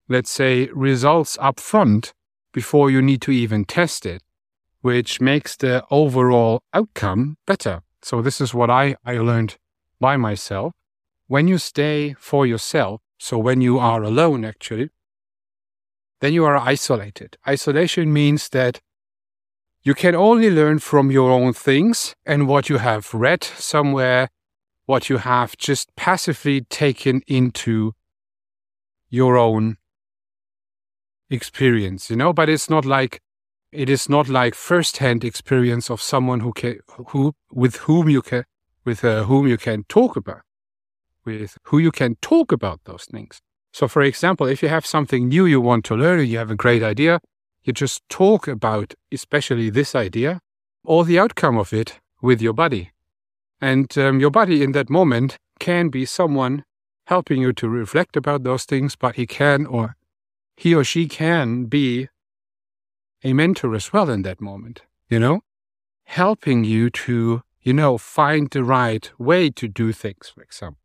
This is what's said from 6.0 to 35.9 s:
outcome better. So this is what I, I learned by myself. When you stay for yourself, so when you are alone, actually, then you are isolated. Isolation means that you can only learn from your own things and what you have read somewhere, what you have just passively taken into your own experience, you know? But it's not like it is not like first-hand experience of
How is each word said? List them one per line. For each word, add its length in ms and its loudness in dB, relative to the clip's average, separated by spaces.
outcome 720 -2
better. 360 -2
So 140 -2
this 180 -2
is 140 -2
what 160 2
I, 340 2
I 140 -6
learned 400 0
by 160 2
myself. 560 -4
When 220 2
you 80 2
stay 600 -4
for 280 0
yourself, 560 -2
so 200 -6
when 220 2
you 200 2
are 220 0
alone, 440 0
actually, 460 -8
then 100 0
you 140 2
are 100 4
isolated. 800 -4
Isolation 680 0
means 340 2
that 320 -2
you 100 2
can 220 2
only 340 4
learn 300 4
from 320 2
your 200 4
own 200 4
things 640 0
and 220 0
what 220 0
you 80 0
have 360 -2
read 300 0
somewhere, 880 -2
what 240 0
you 80 2
have 400 -2
just 400 -4
passively 640 -2
taken 640 -2
into 640 0
your 260 4
own 400 2
experience, 800 -2
you 60 -4
know? 160 2
But 160 2
it's 220 -2
not 160 2
like 340 -2
it 180 -4
is 200 0
not 200 2
like 260 0
first-hand 680 -2
experience 680 -2
of 120 -8